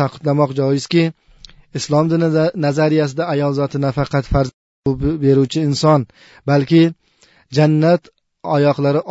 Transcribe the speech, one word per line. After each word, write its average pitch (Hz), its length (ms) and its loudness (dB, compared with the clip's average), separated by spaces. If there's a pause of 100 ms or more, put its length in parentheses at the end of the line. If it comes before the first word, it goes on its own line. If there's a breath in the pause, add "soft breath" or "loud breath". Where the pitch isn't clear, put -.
ta'kidlamoq 143 580 -2
joizki, 139 440 0 (760 soft breath)
islom 147 320 0
dini 165 180 0 (360)
nazariyasida 151 580 0 (100)
ayol 143 260 -2
zoti 143 260 -4
nafaqat 139 460 -2
farzand - 640 -4 (280)
beruvchi 135 440 2
inson, 147 340 2 (480 soft breath)
balki 143 340 4 (760 soft breath)
jannat 156 460 2 (400)
oyoqlari 143 680 0